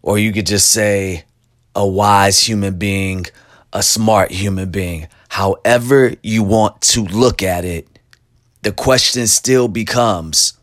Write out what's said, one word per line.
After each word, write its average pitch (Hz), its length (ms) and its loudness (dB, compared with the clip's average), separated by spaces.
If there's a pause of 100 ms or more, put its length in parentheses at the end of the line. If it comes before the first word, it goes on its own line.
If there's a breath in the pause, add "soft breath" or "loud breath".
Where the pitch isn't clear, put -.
Or 104 160 -2
you 107 160 0
could 101 120 -2
just 104 240 0
say 98 540 0 (500)
a 98 140 0
wise 98 580 4
human 101 320 -2
being, 95 480 -4 (460 soft breath)
a 98 100 -6
smart 107 500 2
human 95 380 -4
being. 87 380 -6 (220 soft breath)
However 120 920 2
you 110 220 -2
want 107 380 0
to 113 240 0
look 110 360 0
at 87 220 -4
it, 87 240 -8 (760)
the 104 100 -4
question 127 540 0
still 127 420 2
becomes 101 920 -2